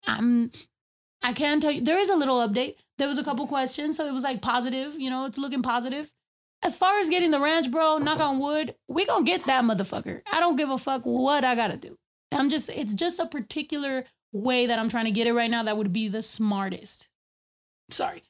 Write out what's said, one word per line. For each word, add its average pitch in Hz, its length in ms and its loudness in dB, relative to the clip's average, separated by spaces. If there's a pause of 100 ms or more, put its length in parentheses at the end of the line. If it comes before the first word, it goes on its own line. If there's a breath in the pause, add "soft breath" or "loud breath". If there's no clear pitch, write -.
I'm, 233 460 2 (720 loud breath)
I 247 80 2
can 294 300 2
tell 302 100 2
you, 277 80 -2
there 302 180 2
is 392 120 2
a 392 80 4
little 262 280 2
update. 247 300 -2 (220 soft breath)
There 277 100 0
was 269 100 -2
a 302 60 -2
couple 285 240 -4
questions, 285 480 -2
so 311 100 -2
it 285 80 -4
was, 262 100 -4
like, 262 180 -4
positive. 262 580 -2
You 262 100 -4
know, 262 140 -4
it's 269 140 -8
looking 269 240 -4
positive. 254 500 -4 (500)
As 349 140 -2
far 392 240 4
as 370 80 2
getting 349 240 4
the 294 80 4
ranch, 302 320 2
bro, 311 280 4
knock 302 200 0
on 277 200 2
wood, 294 360 -2 (140)
we 330 160 0
gonna - 180 2
get 359 220 2
that 262 180 4
motherfucker. 196 680 -2
I 320 120 2
don't 339 160 4
give 294 120 0
a 262 80 -2
fuck 262 260 -4
what 254 420 2
I 254 100 2
gotta 226 220 0
do. - 200 -16 (360)
I'm 277 160 2
just, 277 200 -2
it's 214 240 -4
just 339 260 -2
a 330 60 0
particular 285 760 -6 (300 soft breath)
way 247 320 0
that 233 120 0
I'm 226 120 -2
trying 226 160 -2
to 226 60 0
get 226 160 2
it 233 60 2
right 233 160 2
now 233 140 0
that 214 140 0
would 202 160 0
be 220 160 -2
the 220 120 -4
smartest. 196 840 -4 (840)
Sorry. - 380 -4